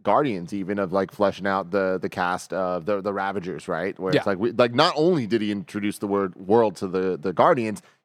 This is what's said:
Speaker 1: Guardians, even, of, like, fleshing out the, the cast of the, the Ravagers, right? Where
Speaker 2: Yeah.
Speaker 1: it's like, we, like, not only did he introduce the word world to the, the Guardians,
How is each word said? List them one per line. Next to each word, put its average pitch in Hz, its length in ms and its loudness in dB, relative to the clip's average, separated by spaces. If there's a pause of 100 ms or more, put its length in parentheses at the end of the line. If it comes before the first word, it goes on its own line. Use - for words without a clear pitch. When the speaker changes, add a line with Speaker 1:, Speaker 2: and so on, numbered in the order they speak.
Speaker 1:
Guardians, 101 500 2
even, 101 260 -4
of, 92 140 -2
like, 98 180 0
fleshing 98 360 0
out 95 240 0
the, 95 300 0
the 95 80 -6
cast 90 440 -2
of 90 320 -2
the, 101 160 -2
the 101 120 -4
Ravagers, 95 560 -6
right? 87 300 -4
Where 92 140 -2
Speaker 2:
Yeah. 139 60 4
Speaker 1:
it's - 80 -4
like, 101 100 0
we, 107 160 -2
like, 151 200 2
not 156 240 4
only 156 300 2
did 107 140 0
he 104 100 -2
introduce 101 480 -4
the 104 80 -4
word 98 300 0
world 104 400 2
to 101 100 -6
the, 92 300 0
the 87 160 -4
Guardians, 120 480 4 (240)